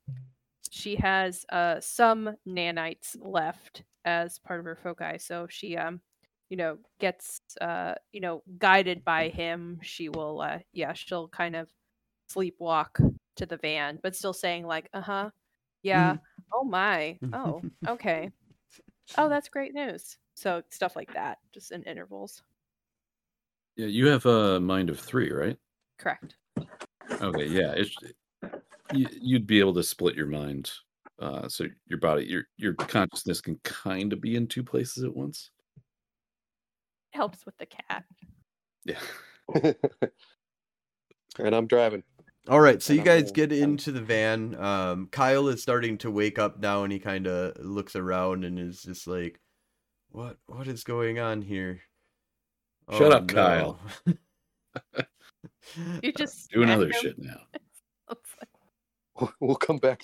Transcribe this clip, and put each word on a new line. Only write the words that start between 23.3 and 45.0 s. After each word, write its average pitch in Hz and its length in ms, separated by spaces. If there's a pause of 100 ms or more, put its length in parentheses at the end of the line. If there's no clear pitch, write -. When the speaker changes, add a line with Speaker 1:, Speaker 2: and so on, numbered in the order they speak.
Speaker 3:
Yeah, 110 120
you 117 200
have 135 180
a 107 340
mind 92 300
of 71 100
three, 82 320
right? 71 280 (380)
Speaker 1:
Correct. - 400 (840)
Speaker 3:
Okay, 80 260
yeah, 82 280
it's, 104 200 (920)
you, 135 220
you'd 123 360
be 107 120
able 95 160
to 87 80
split - 320
your 76 120
mind, 73 440 (480)
uh, 69 300
so - 180 (200)
your 82 120
body, 78 260
your, 87 200 (120)
your 98 180
consciousness - 680
can 78 220
kinda 101 540
be 113 180
in 120 120
two 127 160
places 127 400
at 127 120
once. 143 360 (1600)
Speaker 1:
Helps 208 320
with - 140
the - 60
cat. - 400 (800)
Speaker 3:
Yeah. 82 140 (480)
Speaker 4:
<laughs> 147 460 (1500)
And 110 160
I'm 113 120
driving. 110 360 (440)
Speaker 2:
All 139 120
right, 143 220
so 151 100
Speaker 4:
And 147 80
Speaker 2:
you - 20
Speaker 4:
I'm - 20
Speaker 2:
guys 170 280
Speaker 4:
gonna - 0
Speaker 2:
get 151 200 (100)
Speaker 4:
I'm 147 120
Speaker 2:
into 143 180
the 127 100
van. 110 540
Um, 95 520